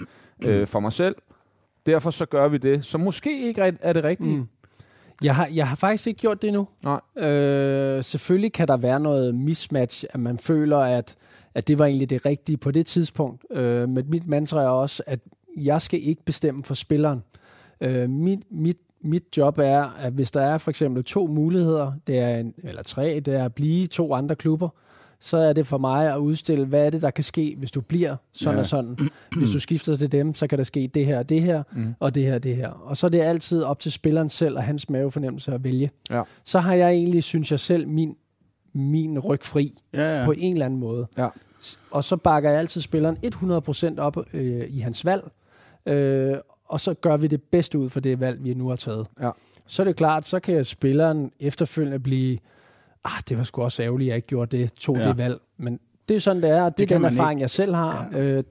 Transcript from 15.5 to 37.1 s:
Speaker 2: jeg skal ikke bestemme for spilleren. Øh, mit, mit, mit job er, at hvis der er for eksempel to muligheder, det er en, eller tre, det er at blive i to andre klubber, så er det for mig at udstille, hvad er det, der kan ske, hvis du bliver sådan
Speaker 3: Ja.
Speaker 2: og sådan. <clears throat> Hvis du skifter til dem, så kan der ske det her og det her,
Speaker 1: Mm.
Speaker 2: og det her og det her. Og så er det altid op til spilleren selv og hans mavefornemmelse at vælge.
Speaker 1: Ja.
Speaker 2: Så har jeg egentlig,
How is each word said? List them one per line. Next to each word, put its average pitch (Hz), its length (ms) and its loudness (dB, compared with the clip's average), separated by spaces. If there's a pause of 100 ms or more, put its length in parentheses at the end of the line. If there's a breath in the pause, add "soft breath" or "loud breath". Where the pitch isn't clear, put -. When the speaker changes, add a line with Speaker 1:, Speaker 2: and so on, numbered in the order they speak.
Speaker 2:
jeg 147 240 2
skal - 220 -4
ikke 151 220 -2
bestemme 143 380 -2
for - 100 -6
spilleren. 147 500 0 (580 soft breath)
Øh, 127 280 -2
mit, 170 300 0 (120)
mit, 165 260 -2 (240)
mit 165 220 -2 (140)
job 147 200 4
er, 143 260 4 (160)
at 127 140 -4
hvis 135 180 -2
der 143 100 0
er 143 160 2
for 160 140 -4
eksempel 127 320 -2
to 190 240 0
muligheder, 156 640 2 (160)
det 131 120 2
er 120 180 0
en, 117 160 -6 (100)
eller 110 200 -12
tre, 147 360 -2
det 139 140 -2
er 131 120 0
at 120 80 -4
blive 160 300 0
i 180 40 -2
to 165 260 -2
andre 147 220 0
klubber, 160 340 0 (500 soft breath)
så - 180 -2
er 160 160 6
det 147 140 2
for 143 100 -2
mig 135 360 2
at 135 40 -2
udstille, 147 480 0
hvad 143 200 4
er 147 40 4
det, 156 120 -2
der 143 100 2
kan 151 120 -2
ske, 151 340 -2
hvis 135 140 -8
du 139 100 -4
bliver 160 340 0 (180)
sådan - 220 0
Speaker 3:
Ja. 139 40 2
Speaker 2:
og 131 60 2
sådan. 123 320 -2 (180)
<clears throat> - 220 -8
Hvis 156 140 2
du 170 80 0
skifter 156 360 0
til 139 160 0
dem, 147 220 2
så 147 140 -2
kan 139 100 0
der 135 60 2
ske 131 300 -2
det 143 120 2
her 139 140 2
og 131 100 -4
det 160 120 4
her, 165 220 2 (120)
Speaker 1:
Mm. 113 240 -4
Speaker 2:
og 135 160 0
det 139 80 2
her 131 120 2
og 120 80 -2
det 127 120 -2
her. 117 140 -4
Og - 280 -10
så 185 100 2
er - 20 6
det 170 120 4
altid 165 420 2
op 143 160 -2
til 151 120 -6
spilleren 156 380 0
selv 143 280 0
og 127 60 -2
hans 143 260 -4
mavefornemmelse 135 640 -4
at 127 100 -4
vælge. 131 260 0 (200)
Speaker 1:
Ja. 120 120 -2 (220 loud breath)
Speaker 2:
Så - 160 2
har 180 140 2
jeg 175 180 6
egentlig, 175 320 2